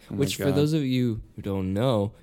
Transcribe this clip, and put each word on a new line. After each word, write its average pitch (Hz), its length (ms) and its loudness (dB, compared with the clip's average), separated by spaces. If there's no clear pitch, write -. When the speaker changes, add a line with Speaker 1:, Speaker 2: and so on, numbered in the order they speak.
Speaker 1:
Oh - 60 -8
my 101 40 -2
Speaker 2:
Which, 95 160 0
for 98 100 -2
Speaker 1:
God. 95 100 2
Speaker 2:
those 151 180 2
of 156 100 2
you 123 380 0
who 101 60 -14
don't 95 320 -2
know, 107 380 2